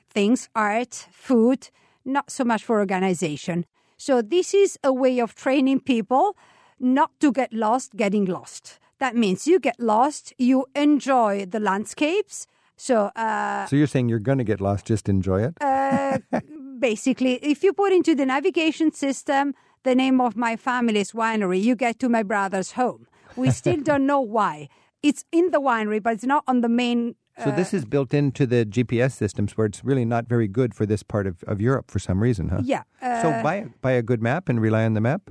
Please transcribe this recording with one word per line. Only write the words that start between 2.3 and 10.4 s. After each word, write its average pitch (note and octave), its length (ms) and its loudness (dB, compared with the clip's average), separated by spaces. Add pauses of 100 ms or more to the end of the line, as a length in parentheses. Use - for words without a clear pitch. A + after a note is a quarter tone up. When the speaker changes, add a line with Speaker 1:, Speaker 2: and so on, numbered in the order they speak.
Speaker 1:
so - 140 -4
much A#3 200 0
for A3 140 0
organization. F3+ 880 -2 (320)
So B3+ 260 0
this E4+ 300 -2
is G4 300 4
a C4+ 100 2
way B3+ 280 2
of A3+ 160 -4
training C4+ 440 2
people C4+ 560 0 (440)
not C4 300 2 (100)
to D4 120 4
get B3+ 200 -2
lost A3+ 440 -2
getting G3+ 280 0
lost. - 540 -8 (200)
That B3+ 160 -2
means G#3 320 0
you E4+ 140 4
get A#3 180 -2
lost, A#3+ 580 0
you C4 380 2